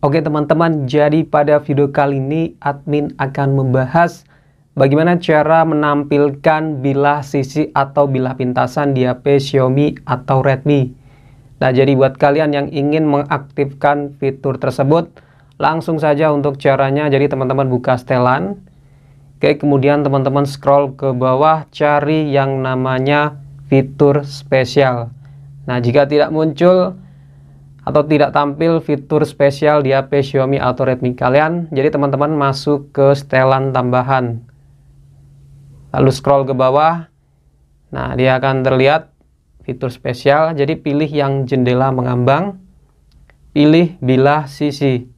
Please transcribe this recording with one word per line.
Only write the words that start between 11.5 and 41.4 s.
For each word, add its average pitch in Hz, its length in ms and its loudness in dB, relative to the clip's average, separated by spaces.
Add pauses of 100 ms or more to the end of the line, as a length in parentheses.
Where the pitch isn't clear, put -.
Nah, 131 160 0
jadi 135 240 4
buat 131 160 2
kalian 147 400 0
yang 143 160 -4
ingin 151 320 0
mengaktifkan 143 1120 -2
fitur 135 480 -4
tersebut, 143 480 0 (480)
langsung 160 400 -2
saja 151 320 2
untuk 143 320 0
caranya. 139 480 2
Jadi 143 240 2
teman-teman 131 320 -2
buka 127 320 0
setelan. 131 640 -2 (800)
Oke, 147 160 2
kemudian 143 480 2
teman-teman 135 400 0
scroll 139 480 0
ke 135 160 -4
bawah, 147 640 0
cari 151 560 0
yang 135 320 0
namanya 131 800 -2 (280)
fitur 143 560 2
spesial. 127 880 -2 (480)
Nah, 123 160 -4
jika 123 240 2
tidak 147 320 0
muncul 175 640 2 (880)
atau 143 160 2
tidak 147 320 0
tampil 156 480 0
fitur 147 400 -2
spesial 147 640 0
di 135 80 2
H 135 160 -2
P 139 160 0
Xiaomi 135 320 0
atau 127 240 -2
Redmi 127 320 -2
kalian, 156 560 0
jadi 147 240 0
teman-teman 143 400 0
masuk 143 560 -2
ke 139 240 2
setelan 135 560 0
tambahan. 127 720 -2 (1500)
Lalu 135 160 2
scroll 139 400 0
ke 135 80 -2
bawah. 156 480 0 (880)
Nah, 127 240 -6
dia 127 240 2
akan 131 240 0
terlihat 135 480 0 (480)
fitur 135 320 -8
spesial. 143 640 0
Jadi 143 160 0
pilih 147 320 -2
yang 139 400 -2